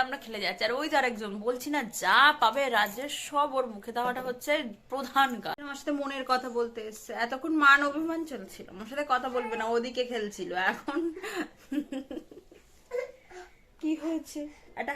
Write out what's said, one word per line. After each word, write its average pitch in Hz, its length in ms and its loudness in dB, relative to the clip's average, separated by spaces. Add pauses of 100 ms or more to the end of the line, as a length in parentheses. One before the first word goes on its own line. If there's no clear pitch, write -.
আমরা 269 180 -6
খেলে 226 220 -8
যাচ্ছি। 190 220 0
আর 233 120 2
ওই 311 120 -2
তো 302 100 2
আরেকজন, 220 300 0 (160)
বলছি 247 280 -2
না, 294 40 2 (220)
যা 190 180 8 (220)
পাবে 247 220 4 (140)
রাজ্যের 208 340 0 (160)
সব 294 300 2
ওর 254 160 2
মুখে 208 240 -12
দেওয়াটা 247 300 -2
হচ্ছে 247 240 -2 (400)
প্রধান 269 380 2 (140)
কাজ। 156 120 -4 (100)
আমার 277 160 -8
সাথে 294 180 -2
মনের 269 320 -4
কথা 254 180 0 (100)
বলতে 233 200 -2 (100)
এসছে, - 220 -14 (140)
এতক্ষণ 262 280 -2 (100)
মান 277 160 10 (100)
অভিমান 320 320 -2 (100)
চলছিল, 196 420 -12
আমার 208 180 -12
সাথে 285 120 -2 (100)
কথা 254 220 0
বলবে 226 240 -2
না, 220 60 0 (100)
ওদিকে 240 360 0
খেলছিল, 202 400 -4 (200)
এখন 277 280 -4 (2750)
কি 311 80 0 (120)
হয়েছে? 311 380 -4 (400)
একটা 277 140 -4